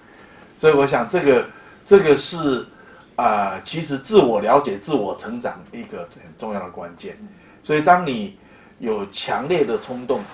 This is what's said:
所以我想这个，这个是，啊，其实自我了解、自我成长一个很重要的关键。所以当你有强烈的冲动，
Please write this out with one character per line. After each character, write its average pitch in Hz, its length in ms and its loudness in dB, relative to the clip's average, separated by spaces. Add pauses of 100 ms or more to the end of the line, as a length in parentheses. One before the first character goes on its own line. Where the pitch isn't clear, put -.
(580)
所 156 100 2
以 156 60 8
我 139 120 4
想 123 220 -2
这 170 140 0
个， 127 260 4 (380)
这 196 120 8
个 156 160 4
是， 139 520 -4 (500)
啊， 104 480 0
其 160 160 -8
实 139 160 -6
自 208 220 2
我 117 220 4
了 117 200 2
解、 196 180 -4
自 170 140 -12
我 101 240 -2
成 120 240 -12
长 120 180 -8 (120)
一 117 140 -16
个 101 160 -14
很 - 200 -18 (180)
重 110 140 -10
要 98 100 -8
的 90 60 -12
关 87 260 -16
键。 90 220 -16 (460)
所 151 120 -2
以 151 60 0
当 180 260 4
你 107 320 -6 (400)
有 107 320 -6
强 - 380 -6
烈 165 160 2
的 113 160 -2
冲 123 260 -12
动， 117 160 -2 (120)